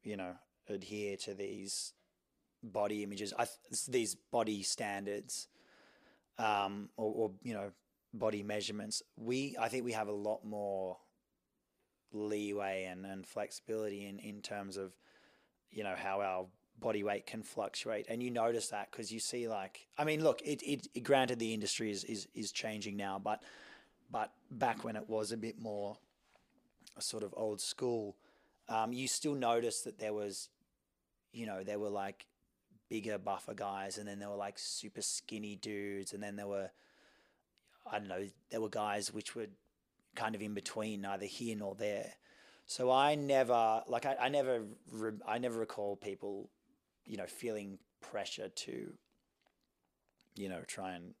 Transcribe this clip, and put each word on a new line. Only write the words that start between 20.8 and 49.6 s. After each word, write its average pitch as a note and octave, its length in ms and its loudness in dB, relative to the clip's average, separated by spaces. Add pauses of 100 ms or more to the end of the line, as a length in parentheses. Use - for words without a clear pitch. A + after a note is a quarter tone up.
it, B2 60 -2
granted B2+ 380 8
the A2+ 160 2
industry G#2+ 360 2
is, G2 140 -2
is, G#2+ 300 -4
is G#2+ 180 -2
changing G#2 440 -2
now, G2 220 0
but, G#2+ 240 0 (680)
but A2+ 220 0 (180)
back A#2 340 2
when A2+ 120 -2
it G#2+ 120 -6
was A2 240 2
a A#2 40 -2
bit A2+ 220 -6
more G#2 400 -4 (1000)
sort G#2+ 240 -4
of G2 140 -4
old G#2+ 240 0
school, A#2 560 0 (520)
um, A2 240 2
you B2+ 160 -2
still D3 260 2
notice A#2 480 4
that G#2 160 -8
there G#2+ 140 -2
was, G#2 360 -4 (840)
you A#2 140 -6
know, G2 160 -4
there G#2 160 -2
were, G#2 120 0
like, G2+ 360 -2 (640)
bigger, G#2+ 300 0
buffer G2 360 -2
guys, G2 440 -4
and G#2 100 -6
then G2+ 100 -6
there G2+ 100 -6
were, G2+ 80 -4
like, G2+ 220 -4
super - 440 -6
skinny G#2+ 520 -4
dudes, G2+ 580 -4
and G2+ 100 -6
then G2+ 120 -6
there G2+ 140 -4
were, G2 220 0 (1160)
I G#2+ 120 -2
don't G#2 100 -6
know, F#2 180 -2 (240)
there A2+ 100 -2
were A2 80 0
guys G#2+ 440 0
which G#2+ 240 -6
were A2+ 100 -4 (680)
kind A2 180 0
of G#2 80 -4
in G#2 120 -4
between, G#2 480 -2
neither G2 240 -2
here A2+ 300 -4
nor G2+ 200 -2
there. G#2 380 0 (520)
So B2+ 240 4
I C#3 240 10
never, A#2+ 720 6
like, A#2+ 200 2
I, C3+ 140 4
I B2 80 4
never C3 360 4 (260)
re-, A2 360 -2
I A2 120 2
never A#2+ 200 0
recall G#2 380 0
people, G2+ 540 -6 (540)
you G#2+ 120 -8
know, F#2+ 100 -4
feeling G2+ 520 -4 (220)
pressure G2+ 480 -4
to, - 440 -6 (1400)